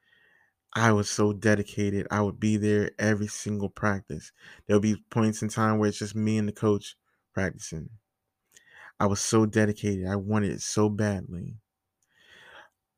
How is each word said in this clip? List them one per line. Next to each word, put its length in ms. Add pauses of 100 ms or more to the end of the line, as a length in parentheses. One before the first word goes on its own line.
(720)
I 200
was 160
so 240
dedicated. 760
I 100
would 180
be 160
there 420
every 300
single 400
practice. 640 (340)
There'll 160
be 280
points 320
in 80
time 280
where 120
it's 100
just 160
me 220
and 100
the 60
coach 420 (380)
practicing. 560 (1080)
I 100
was 120
so 260
dedicated. 640
I 80
wanted 360
it 100
so 260
badly. 680 (1400)